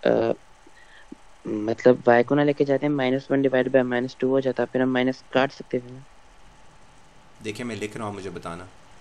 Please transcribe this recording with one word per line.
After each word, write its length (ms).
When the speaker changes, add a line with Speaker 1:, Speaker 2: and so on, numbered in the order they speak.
Speaker 1:
अ, 260
मतलब 580
Y 200
को 100
ना 100
लेके 200
जाते, 240
माइनस 420
वन 120
डिवाइड 300
बाय 100
माइनस 380
टू 80
हो 120
जाता, 240
फिर 180
हम 60
माइनस 340
काट 200
सकते 260
थे 120
ना। 140
Speaker 2:
देखिए, 240
मैं 100
लिख 200
रहा 100
हूँ, 80
मुझे 160
बताना। 380